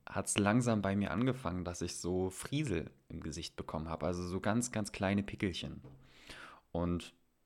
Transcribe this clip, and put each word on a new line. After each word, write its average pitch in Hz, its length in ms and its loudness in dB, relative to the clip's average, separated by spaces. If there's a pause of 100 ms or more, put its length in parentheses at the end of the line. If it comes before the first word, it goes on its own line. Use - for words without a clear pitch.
hat's - 280 -2
langsam 110 440 6
bei 95 140 4
mir 98 160 2
angefangen, 92 520 0
dass 87 180 -4
ich - 160 -2
so 92 320 2
Friesel 110 600 -2 (200)
im 82 120 -8
Gesicht 80 340 -6
bekommen 80 340 -4
habe, 78 160 -2
also 90 200 0
so 90 140 -2
ganz, 113 320 0
ganz 104 200 -2
kleine 98 320 2
Pickelchen. - 580 -4 (920)
Und 85 420 0 (320)